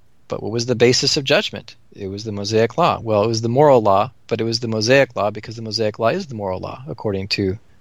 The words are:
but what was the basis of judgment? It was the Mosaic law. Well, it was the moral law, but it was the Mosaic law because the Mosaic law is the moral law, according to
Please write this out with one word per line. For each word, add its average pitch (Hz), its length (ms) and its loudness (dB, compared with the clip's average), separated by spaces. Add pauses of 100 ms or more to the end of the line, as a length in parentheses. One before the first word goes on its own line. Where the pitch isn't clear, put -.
(280)
but - 140 -6
what 104 100 -6
was 120 140 -4
the 127 80 0
basis 123 420 4
of 143 80 -4
judgment? 139 520 -2 (160)
It 101 140 -12
was 101 180 -10
the 110 80 -8
Mosaic 110 460 0
law. 147 240 2
Well, 107 200 2
it 113 60 2
was 113 140 -2
the 117 60 -2
moral 131 340 6
law, 104 300 2 (160)
but 113 120 -2
it 113 40 -2
was 113 160 -4
the 120 80 -6
Mosaic 120 460 2
law 101 160 0
because 110 260 -12
the 117 60 -14
Mosaic 107 360 -4
law 113 100 2
is 175 180 -4
the 127 80 -14
moral 95 260 -6
law, 107 280 -12
according 98 400 -6
to 98 300 -2 (220)